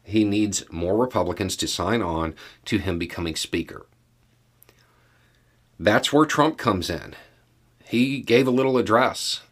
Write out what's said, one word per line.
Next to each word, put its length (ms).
He 220
needs 480
more 240
Republicans 600
to 100
sign 340
on 340
to 140
him 200
becoming 380
Speaker. 500
That's 360
where 120
Trump 320
comes 320
in. 240
He 380
gave 260
a 40
little 260
address 640